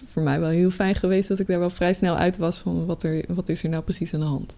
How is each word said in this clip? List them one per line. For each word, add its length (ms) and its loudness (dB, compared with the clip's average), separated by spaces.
voor 100 0
mij 180 2
wel 80 0
heel 220 4
fijn 240 2
geweest 340 2
dat 100 0
ik 80 -2
daar 120 2
wel 120 2
vrij 220 2
snel 240 2
uit 220 2
was 200 -2
van 280 -2
wat 160 -4
er, 260 -2
wat 200 -4
is 140 -2
er 60 -2
nou 140 -2
precies 320 -4
aan 60 -2
de 60 0
hand. 320 -4